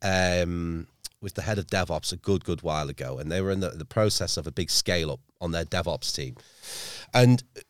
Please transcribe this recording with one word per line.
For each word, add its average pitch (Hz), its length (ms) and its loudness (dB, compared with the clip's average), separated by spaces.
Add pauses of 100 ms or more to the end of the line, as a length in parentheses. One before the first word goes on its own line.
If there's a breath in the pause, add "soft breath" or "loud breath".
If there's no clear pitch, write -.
um, 87 840 2 (320)
with 101 140 -10
the 95 80 -6
head 107 180 -2
of 87 80 -6
DevOps 87 460 -2
a - 20 -8
good, 95 300 0
good 85 160 -2
while 78 260 -2
ago, 67 320 -8
and 76 100 -6
they 90 120 0
were 95 100 -2
in 98 80 0
the, 92 120 -2
the 80 120 -12
process 104 540 0
of 78 100 -6
a 76 60 -6
big 90 160 -2
scale 82 420 0
up 67 80 -8 (220)
on 85 100 -2
their 82 140 -2
DevOps 85 500 -2
team. 65 220 -8 (760 loud breath)
And 123 300 8 (260)